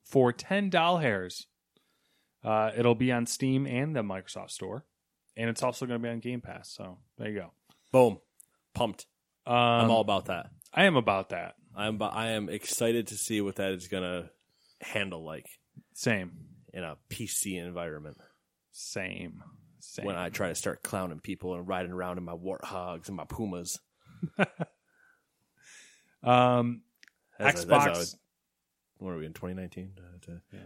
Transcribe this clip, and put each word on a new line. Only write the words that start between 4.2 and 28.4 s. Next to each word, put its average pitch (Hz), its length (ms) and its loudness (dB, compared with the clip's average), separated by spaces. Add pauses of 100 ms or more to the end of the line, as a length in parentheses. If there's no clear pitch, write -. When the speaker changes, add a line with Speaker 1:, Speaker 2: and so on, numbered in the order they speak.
Speaker 1:
Store. 101 320 -8 (520)
And 113 140 0
it's 117 140 -2
also 127 220 -2
gonna 120 120 -2
be 117 100 -4
on 117 120 -4
Game 123 200 -6
Pass, - 300 -14
so 92 280 -14 (200)
there 107 120 -6
you 101 100 -4
go. 85 120 -12 (380)
Speaker 2:
Boom. 120 300 8 (540)
Pumped. 113 320 -4 (400)
Speaker 1:
Um, 123 80 0
Speaker 2:
I'm 120 360 6
all 113 100 8
about 104 260 2
that. 90 240 -6 (240)
Speaker 1:
I 170 100 6
am 180 120 6
about 101 340 2
that. 87 240 -8 (200)
Speaker 2:
I'm 107 240 -2
bu-, 107 60 0
I 110 280 -2
am 107 160 -2
excited 117 600 0
to 107 60 -10
see 107 260 -2
what 98 160 -2
that 95 160 -2
is 90 160 -8
gonna 90 420 -4 (520)
handle 92 420 -6
like 78 240 -12 (460)
Speaker 1:
Same. 98 380 0 (420)
Speaker 2:
in 92 100 -8
a 76 120 -10 (120)
P - 180 -8
C 95 300 -4
environment. 85 640 -10 (540)
Speaker 1:
Same. 92 680 -10 (360)
Same. - 260 -12
Speaker 2:
When 98 120 -2
I 87 140 -4
try 95 180 -2
to 82 80 -4
start - 260 -4
clowning 92 380 -4
people 90 340 -6
and 87 140 -8
riding 92 240 -4
around 90 260 -4
in 90 60 -6
my 85 100 -10
warthogs 90 720 -8
and 98 100 -10
my 78 80 -8
pumas. 90 600 -6
Speaker 1:
<laughs> - 40 -20 (2250)
Um, 123 600 4 (560)
Speaker 2:
That's 104 260 4
a, - 20 -10
Speaker 1:
Xbox. 143 180 8
Speaker 2:
that's 85 300 0
a, - 20 -20 (800)